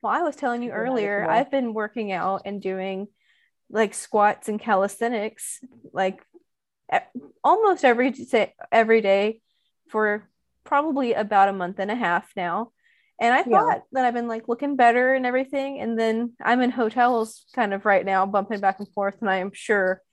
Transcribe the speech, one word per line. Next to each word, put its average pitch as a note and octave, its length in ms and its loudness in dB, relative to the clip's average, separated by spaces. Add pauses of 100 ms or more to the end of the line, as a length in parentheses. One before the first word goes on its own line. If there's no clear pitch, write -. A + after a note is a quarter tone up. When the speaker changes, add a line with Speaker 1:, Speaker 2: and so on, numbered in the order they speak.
Speaker 1:
Well, G#3+ 120 -2
I D4 80 0
was D4+ 140 -4
telling A#3+ 280 -4
you A#3+ 60 -8
Speaker 2:
Somewhere A3 160 -6
out - 20 -4
of C4 60 -4
Speaker 1:
earlier, G#3 300 -2
Speaker 2:
the - 40 -4
way. - 80 0
Speaker 1:
I've C#4 160 0
been B3 220 -2
working G#3+ 380 -6
out F#3 340 -2
and G3+ 160 -8
doing, F#3+ 460 -6 (640)
like, G#3 240 0
squats - 560 0
and G#3+ 100 -4
calisthenics, G#3+ 1000 -2 (340)
like, F#3+ 320 -2 (680)
e-, - 60 2 (460)
almost F#4 420 2
every B3 280 4
sa-, - 340 0 (240)
every A3+ 300 4
day G3+ 400 0 (480)
for G#3+ 380 -2 (360)
probably C#4 500 0
about G3+ 360 4
a G3 40 -4
month F#3 260 -6
and G3 120 -4
a A3+ 40 -2
half F3+ 400 -2
now. F#3+ 360 -4 (480)
And A#3 120 2
I C#4 120 4
Speaker 2:
Yeah. A#3 160 4
Speaker 1:
thought A#4 320 0
that B3+ 140 0
I've A#3+ 100 0
been, A#3+ 120 -4
like, A3+ 200 -8
looking C#4+ 280 -4
better B3 380 4
and C4 140 0
everything. C4+ 520 -4
And A3+ 200 -4
then A3+ 420 -2
I'm A#3+ 200 2
in B3 100 2
hotels A#3+ 840 0
kind G#3+ 180 -2
of G3 140 -4
right G3 180 4
now, F#3+ 220 2
bumping G#3 340 -2
back F#3+ 200 -2
and G#3 140 -12
forth. G3 280 -4
And A3 80 -2
I F#3+ 60 2
am F#3+ 180 -4
sure F#3+ 480 0 (120)